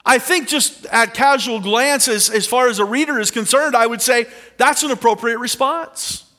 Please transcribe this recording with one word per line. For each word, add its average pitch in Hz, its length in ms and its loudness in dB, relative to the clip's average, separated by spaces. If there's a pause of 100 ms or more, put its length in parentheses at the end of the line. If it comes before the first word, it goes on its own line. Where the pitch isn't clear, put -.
I 262 120 6
think 339 280 0
just - 400 -4
at 226 260 2
casual 254 480 0
glance, 240 460 0
as, 214 240 0
as 220 160 0
far 254 220 2
as 214 100 -2
a 208 60 2
reader 269 340 -2
is 214 140 -2
concerned, 269 420 0
I 233 120 4
would 226 160 -4
say 240 240 0 (320)
that's 285 260 2
an 285 80 -2
appropriate 226 460 0
response. 269 840 -4 (140)